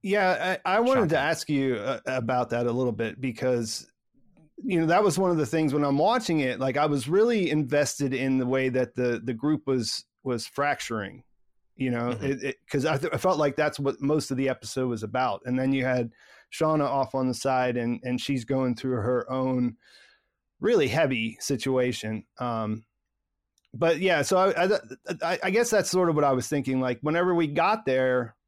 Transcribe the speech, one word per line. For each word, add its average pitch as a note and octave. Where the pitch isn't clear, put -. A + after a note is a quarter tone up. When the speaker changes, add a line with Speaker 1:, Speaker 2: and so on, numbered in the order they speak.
Speaker 1:
yeah, F#3
I, F#3
I -
wanted A#3+
to D#3+
Speaker 2:
Shocking. C#3
Speaker 1:
ask D#3+
you, C3+
uh, A2+
about B2
that A#2+
a A#2
little B2
bit G#2+
because, B2
you F#3
know, D#3+
that F3+
was F3+
one F#3
of E3+
the D3+
things D#3
when D3
I'm C#3
watching F#3+
it, B2+
like, C3
I D3+
was C#3
really G#3
invested C#3+
in C3
the B2+
way C3
that B2
the, B2
the B2
group D3+
was, C3
was B2
fracturing, A#2
you B2+
know, A#2+
Speaker 2:
Mm-hmm. A#2
Speaker 1:
it, C3+
it, C3+
'cause C#3+
I, D3+
th-, D#3
I D#3+
felt F#3
like D3
that's D3+
what C3+
most C#3+
of C3
the C3+
episode C3
was A2+
about. A2+
And B2+
then C3
you C3+
had B2+
Shauna D#3
off C3+
on C3
the B2
side B2+
and, A#2+
and B2
she's C3
going C3
through B2+
her A#2+
own B2+
really F#3+
heavy B2+
situation. B2
Um, A2
but D#3
yeah, F3
so F#3+
I, F#3
I, F#3+
I, E3+
I F#3+
guess A#3
that's G#3
sort F3+
of D3+
what D3
I C#3
was B2+
thinking. C3+
Like, B2+
whenever E3+
we E3+
got E3+
there B2+